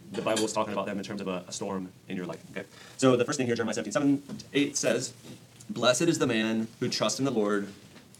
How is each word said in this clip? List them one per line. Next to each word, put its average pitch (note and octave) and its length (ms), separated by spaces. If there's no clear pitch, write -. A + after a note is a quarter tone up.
the - 100
Bible A2 220
is A2 100
talking G#2+ 200
about G2 120
them G2+ 120
in G#2+ 60
terms G2+ 180
of F#2+ 60
a, F2+ 200
a - 40
storm F#2+ 380
in F#2+ 80
your F2+ 80
life, - 260
okay? G2 160
So C3 180
the A#2+ 100
first D3 120
thing C3 100
here, A#2 80
Jeremiah A2 180
seventeen, G#2 200
seven C#3 280
to - 160
eight C#3+ 240
says, B2+ 360
"Blessed A#2+ 340
is E3+ 160
the D3+ 80
man A2 400
who A#2+ 100
trusts A2 280
in C3+ 80
the B2+ 60
Lord, G#2 380